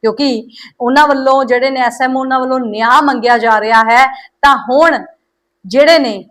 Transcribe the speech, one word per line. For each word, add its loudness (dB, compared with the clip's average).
ਕਿਉਂਕਿ -4
ਉਹਨਾਂ 2
ਵੱਲੋਂ 0
ਜਿਹੜੇ -2
ਨੇ -6
ਐਸ -4
ਐਮ -2
ਓ, -2
ਉਹਨਾਂ -4
ਵੱਲੋਂ -4
ਨਿਆਂ 0
ਮੰਗਿਆ 0
ਜਾ 0
ਰਿਹਾ 2
ਹੈ, 4
ਤਾਂ 4
ਹੁਣ 0
ਜਿਹੜੇ 2
ਨੇ -6